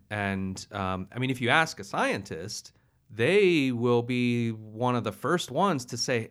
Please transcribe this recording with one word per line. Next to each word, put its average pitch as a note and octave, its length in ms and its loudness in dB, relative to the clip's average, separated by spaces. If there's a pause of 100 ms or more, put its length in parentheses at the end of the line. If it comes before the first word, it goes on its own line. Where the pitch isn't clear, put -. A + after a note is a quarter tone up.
And, G2 640 -4
um, F#2 420 -4
I B2 40 -6
mean, C3 100 -2
if B2 100 -4
you A#2 100 0
ask D#3+ 300 2
a G2 60 -12
scientist, A2+ 880 -6 (360)
they D3+ 600 4
will A#2+ 300 4
be A#2+ 500 0
one A2 460 -2
of G#2+ 80 -2
the G#2 80 -2
first D#3+ 380 -2
ones D#3+ 340 0
to A#2+ 120 -8
say, A#2 340 -2